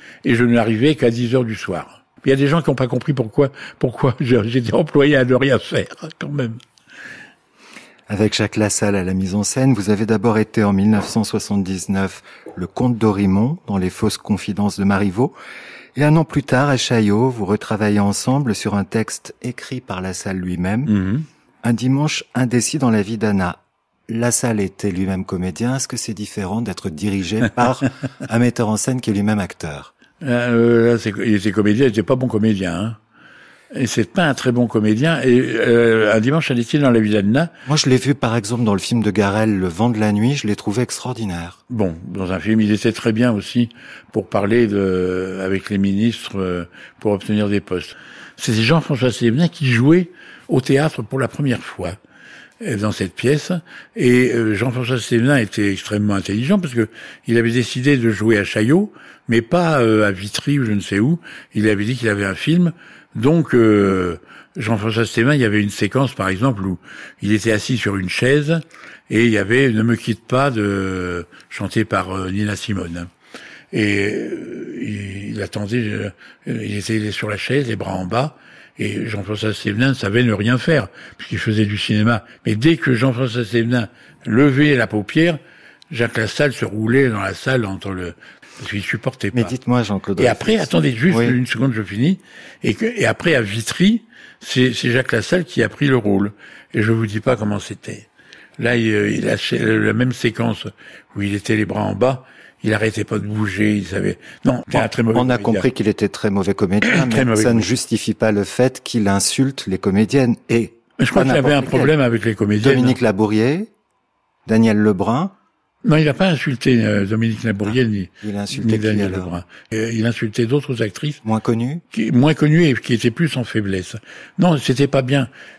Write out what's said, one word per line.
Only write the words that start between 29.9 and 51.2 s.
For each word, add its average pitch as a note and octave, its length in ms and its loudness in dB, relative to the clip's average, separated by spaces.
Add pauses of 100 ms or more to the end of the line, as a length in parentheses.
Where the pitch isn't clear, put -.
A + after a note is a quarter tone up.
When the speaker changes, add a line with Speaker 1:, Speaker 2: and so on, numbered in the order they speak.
Speaker 1:
Euh, A#2+ 720 4
là, A#2 60 2
c'est, A2 140 -4 (140)
il A2 80 4
était G#2 160 0
comédien, G#2+ 360 2
il - 20 4
était G#2+ 160 0
pas C#3 100 2
bon B2+ 140 -2
comédien, G2+ 520 0
hein. A2 160 -6 (800)
Et B2 140 -2
c'est - 240 0
pas F3+ 160 2
un C#3 60 2
très B2+ 180 -2
bon A#2+ 160 2
comédien. A#2 540 2
Et, B2+ 180 6
euh, A2+ 760 4
Un A2 60 4
dimanche C#3+ 320 0
indécis A#2+ 260 0
dans C#3 140 4
la A#2 80 6
vie G#2+ 100 2
d'Anna. G#2+ 400 2 (160)
Speaker 2:
Moi, C#3+ 100 0
je D3 140 0
l'ai B2+ 60 6
vu, C3+ 180 2
par A#2+ 220 -2
exemple, A#2 260 -2
dans A2 120 2
le F#2+ 40 0
film A2+ 240 0
de G#2 80 2
Garrel, G#2 480 2
Le F#2 80 0
vent F#2 240 0
de A2 80 -2
la G#2+ 140 2
nuit, A2+ 240 2
je C#3 100 -6
l'ai G#2 80 0
trouvé G#2+ 280 -4
extraordinaire. G2+ 840 -8
Speaker 1:
Bon, G2 280 -2 (100)
dans F#2 240 -8
un F#2 80 -4
film, A2 220 2
il G#2 100 2
était G#2+ 220 2
très - 200 -2
bien A#2+ 200 2
aussi A2+ 360 -2 (440)
pour G2 160 -4
parler G#2+ 400 2
de, F#2+ 760 -2
avec F#2+ 240 -2
les G2+ 100 -2
ministres, G2 600 -2
euh, F2+ 260 -4 (360)
pour G#2+ 100 -2
obtenir G#2 380 0
des G2+ 120 0
postes. - 360 -8 (400)
C'est - 180 -2
Jean-François B2+ 560 2
Stévenin B2 380 2
qui - 240 -4
jouait D#3 380 4 (380)
au C3 120 2
théâtre C#3 420 0
pour C3+ 160 -8
la B2+ 80 -2